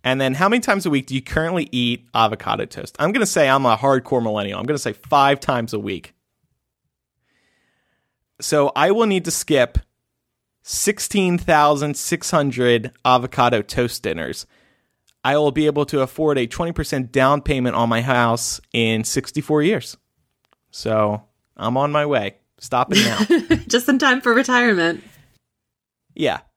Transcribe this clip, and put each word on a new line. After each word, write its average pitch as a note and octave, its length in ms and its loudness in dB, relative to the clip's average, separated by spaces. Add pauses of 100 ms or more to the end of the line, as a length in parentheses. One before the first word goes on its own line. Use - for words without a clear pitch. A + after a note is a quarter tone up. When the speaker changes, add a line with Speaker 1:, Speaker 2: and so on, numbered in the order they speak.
Speaker 1:
And C3 140 0
then C3 140 0
how F3+ 120 2
many A#3 140 2
times G3 240 -2
a F3 40 0
week C#3+ 180 0
do C3 80 -6
you C3 60 -2
currently E3 520 -2
eat A#2+ 400 -2
avocado G#2+ 500 0
toast? - 340 -12
I'm D#3+ 140 0
gonna A3+ 140 2
say D#3 240 2
I'm C3+ 160 4
a A2+ 100 6
hardcore B2+ 480 0
millennial. G#2 340 -4
I'm G#2 80 -8
gonna D3 120 -2
say A2 160 -6
five C#3 480 2
times A#2+ 320 -4
a G#2+ 60 -4
week. G2+ 340 -8 (2250)
So C#3+ 360 0
I D#3+ 160 4
will A3+ 140 4
need F#3+ 200 0
to E3 60 -4
skip - 480 2 (840)
sixteen G3 760 -2
thousand D3+ 600 2
six - 340 -6
hundred B2 600 2 (120)
avocado B2 580 2
toast - 420 -4
dinners. D#2+ 420 -6 (760)
I C#3 140 2
will D3 140 2
be D3+ 140 0
able D3 220 2
to D3 140 -2
afford D3 360 0
a A#2+ 100 -2
twenty E3+ 240 -6
percent C3+ 400 -6
down C#3 300 2
payment B2+ 340 -2
on A#2 140 2
my A2+ 120 0
house A#2+ 600 0 (100)
in A2+ 320 0
sixty-four D3 600 -2
years. F3 340 -2 (720)
So G#2+ 520 -2 (340)
I'm A2+ 200 -4
on D3 140 0
my D3 140 0
way. A2+ 320 -2 (220)
Stop B2+ 360 -2
it G#3 80 4 (460)
now. D#4+ 60 4
Speaker 2:
<laughs> - 120 -10
Just B3 220 0
in C4 100 2
time C4 220 2
for A#3+ 120 0
retirement. A#3 680 0 (1120)
Speaker 1:
Yeah. A#2+ 240 -2 (180)